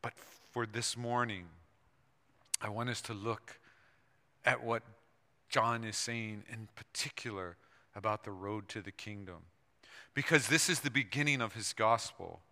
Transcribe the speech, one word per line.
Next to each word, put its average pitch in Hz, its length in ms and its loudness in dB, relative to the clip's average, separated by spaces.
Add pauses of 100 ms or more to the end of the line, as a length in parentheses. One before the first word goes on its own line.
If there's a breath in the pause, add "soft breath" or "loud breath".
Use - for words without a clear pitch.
But - 100 -6 (400)
for 117 140 0
this 110 300 -4
morning, 117 500 0 (1120)
I 110 80 -4
want 113 200 -2
us 117 140 -4
to 117 120 -6
look 107 440 -6 (840 soft breath)
at 123 180 2
what 113 200 0 (680)
John 117 360 2
is 107 120 -4
saying 110 560 -4
in 113 220 -12
particular 95 800 -6 (380 soft breath)
about 107 300 0
the 113 60 -8
road 101 380 -6
to 110 120 -8
the 95 120 -12
kingdom. 98 500 -12 (720 loud breath)
Because 139 340 6
this 156 200 6
is 170 120 4
the 143 100 0
beginning 139 500 2
of 113 140 -2
his 113 180 -4
gospel. 110 680 2 (120)